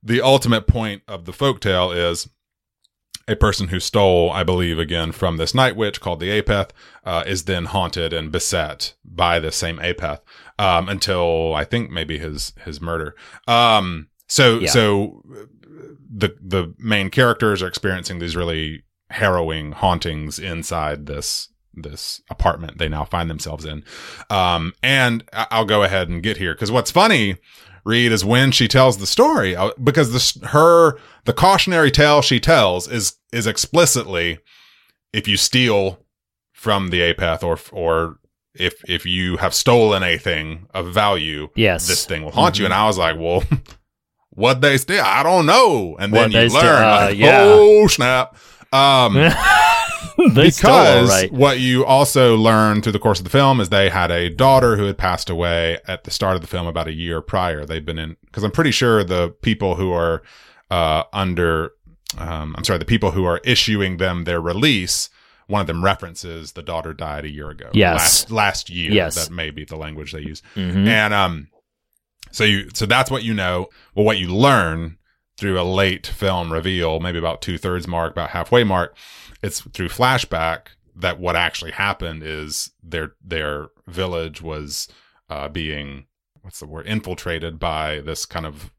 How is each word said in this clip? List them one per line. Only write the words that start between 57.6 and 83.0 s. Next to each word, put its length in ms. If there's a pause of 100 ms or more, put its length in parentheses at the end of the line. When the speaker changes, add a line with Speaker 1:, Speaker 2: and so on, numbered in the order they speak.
Speaker 1:
They've 200
been 140
in, 180 (140)
'cause 140
I'm 60
pretty 200
sure 320
the 280 (100)
people 360
who 160
are, 300 (480)
uh, 340 (100)
under, 580 (460)
um, 400
I'm 60
sorry, 140
the 60
people 280
who 120
are 200
issuing 520
them 280
their 180
release, 640 (380)
one 160
of 40
them 160
references 720
the 100
daughter 300
died 320
a 60
year 180
ago. 240
Speaker 2:
Yes. 260
Speaker 1:
Last, 320
last 400
year. 220
Speaker 2:
Yes. 220
Speaker 1:
That 180
may 180
be 140
the 120
language 360
they 80
use. 220 (120)
Speaker 2:
Mm-hmm. 320
Speaker 1:
And, 280
um, 340 (840)
so 140
you, 300
so 100
that's 260
what 120
you 100
know. 360 (260)
Well, 100
what 140
you 100
learn 720 (400)
through 200
a 60
late 420
film 460
reveal, 480
maybe 180
about 220
two-thirds 480
mark, 240
about 180
halfway 340
mark, 300 (480)
it's 180 (120)
through 160
flashback 800 (280)
that 240
what 160
actually 360
happened 520
is 500 (100)
their, 320 (100)